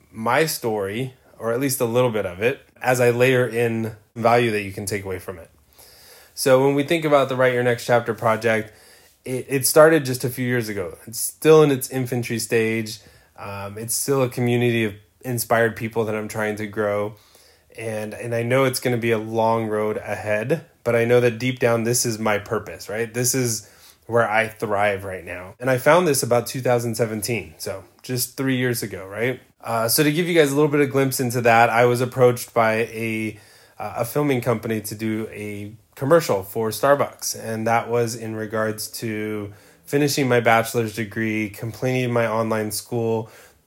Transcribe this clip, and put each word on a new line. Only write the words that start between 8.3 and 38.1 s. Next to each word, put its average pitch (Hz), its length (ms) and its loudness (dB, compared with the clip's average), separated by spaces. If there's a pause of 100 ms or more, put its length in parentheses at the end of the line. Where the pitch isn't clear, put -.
it, 123 240 -6
it 131 180 -2
started 160 380 8
just 127 220 -4
a 123 40 -2
few 123 160 -6
years 123 220 -2
ago. 95 300 -6 (100)
It's 113 100 -12
still 156 460 6
in 147 80 4
its 127 180 -2
infantry 123 500 -4
stage. 113 600 -2 (360)
Um, 101 420 -12
it's 113 180 -6
still 139 280 0
a 123 60 0
community 120 560 2
of 101 80 -2 (280)
inspired 117 540 0
people 113 300 -4
that 107 100 -4
I'm 107 120 -6
trying 107 300 -4
to 107 100 -8
grow. 104 480 -4 (640)
And, 107 360 -8
and 117 220 -8
I 117 80 -2
know 127 220 2
it's 123 140 -2
gonna 123 180 0
be 113 140 0
a 113 60 2
long 113 500 0
road 107 300 -2
ahead, 107 680 -4 (180)
but 117 120 2
I 117 100 2
know 123 140 6
that 117 200 2
deep 127 200 -2
down, 117 240 2
this 120 220 0
is 110 140 -4
my 110 180 0
purpose, 95 520 -8
right? 110 220 -6
This 123 220 -2
is 117 360 -2 (360)
where 113 240 2
I 110 180 2
thrive 104 560 0
right 92 220 -10
now. 90 340 -12
And 131 100 -2
I 131 80 2
found 165 300 4
this 139 160 2
about 120 220 2
two 131 160 -8
thousand 120 340 0
seventeen, 107 600 -4
so 95 280 -10 (160)
just - 360 -6
three 135 200 0
years 123 260 -2
ago, 95 240 -10
right? 110 320 -4 (240)
Uh, 117 240 -2
so 147 160 2
to 147 80 2
give 170 160 0
you 175 80 0
guys 147 160 6
a 139 40 -2
little 151 140 4
bit 147 120 2
of 131 100 0
glimpse 135 280 0
into 123 220 -2
that, 117 280 6
I 117 160 4
was 123 160 2
approached 123 520 2
by 113 200 2
a, 110 680 -4 (400)
uh, 104 180 -10
a 120 80 -2
filming 143 360 0
company 113 400 -2
to - 120 -10
do 110 380 -4
a 104 420 -12 (220)
commercial 135 480 2
for 110 260 -4
Starbucks. 131 720 0
And 110 240 -6
that 113 240 0
was 117 240 0